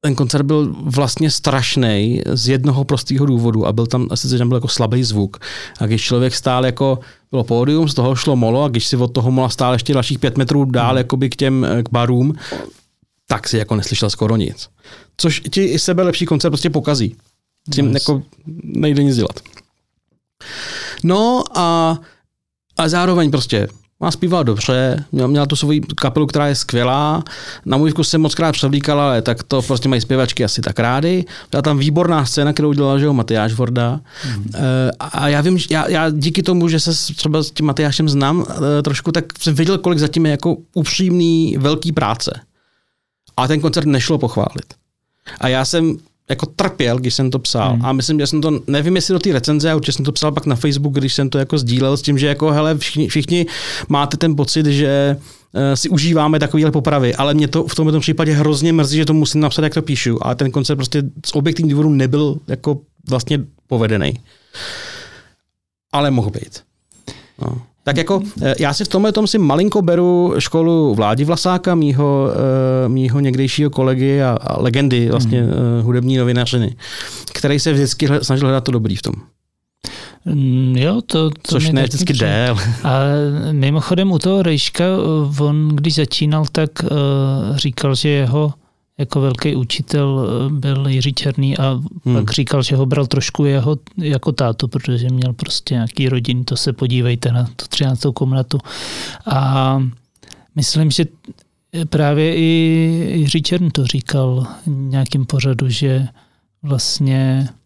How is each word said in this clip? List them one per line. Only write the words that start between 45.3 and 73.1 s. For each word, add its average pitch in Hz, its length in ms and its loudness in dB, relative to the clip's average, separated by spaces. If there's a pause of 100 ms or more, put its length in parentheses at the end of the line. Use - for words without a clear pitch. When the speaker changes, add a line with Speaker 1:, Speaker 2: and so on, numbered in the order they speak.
Speaker 1:
A 131 80 -2
já 131 160 0
jsem 165 320 0 (340)
jako 139 160 -2
trpěl, 143 520 0
když 127 160 -2
jsem 131 160 0
to 127 80 -2
psal. 120 380 0
Speaker 2:
Mhm. 120 80 0
Speaker 1:
A 131 80 0
myslím, 135 280 0
že 143 60 0
jsem 151 140 0
to, 151 260 0
nevím, 147 300 0
jestli 180 160 0
do 185 60 2
té 190 140 0
recenze, 151 380 0
a 156 60 2
určitě 143 200 -2
jsem 139 80 -2
to 143 80 -2
psal 151 200 -2
pak - 140 -4
na 139 100 0
Facebook, 143 360 0
když 135 220 -2
jsem 139 160 0
to 143 80 0
jako 135 200 0
sdílel 135 380 0
s - 60 -4
tím, 143 160 2
že 143 80 2
jako, 147 260 2
hele, 151 260 2
všichni, 143 300 -2
všichni 165 380 0 (420)
máte 143 280 0
ten 160 200 0
pocit, 147 300 0
že, 139 500 2 (380)
eh, 135 220 0
si - 120 -2
užíváme 156 500 2
takovýhle 151 340 2
popravy, 143 420 2
ale 143 200 0
mě 151 140 4
to 165 200 0
v - 60 -8
tomhle 156 180 2
tom 156 80 2
případě 160 320 0
hrozně 147 400 2
mrzí, 151 240 2
že 156 80 2
to 156 100 2
musím 151 260 2
napsat, 151 240 0
jak 151 100 -2
to 160 80 0
píšu. 127 440 -2
A 123 80 0
ten 135 160 0
koncert 143 260 0
prostě 135 260 -2 (240)
z - 80 -8
objektivních 160 380 2
důvodů 151 180 4
nebyl 143 460 2 (120)
jako 147 320 -2 (300)
vlastně 131 300 0 (260)
povedený. 110 480 0 (1800)
Ale 143 180 0
mohl 117 200 0
být. - 320 -12 (800)
No. - 160 -6 (260)
Tak 147 120 0
jako, 190 260 0 (200)
eh, 135 160 0
já 143 160 0
si 208 100 -4
v - 40 -8
tomhle 202 240 2
tom 214 140 0
si 220 120 0
malinko 185 440 2
beru 175 560 2
školu 165 560 2
Vládi 110 300 2
Vlasáka, 180 500 0
mýho, 143 540 2 (560)
eh, 123 40 0
mýho 131 320 0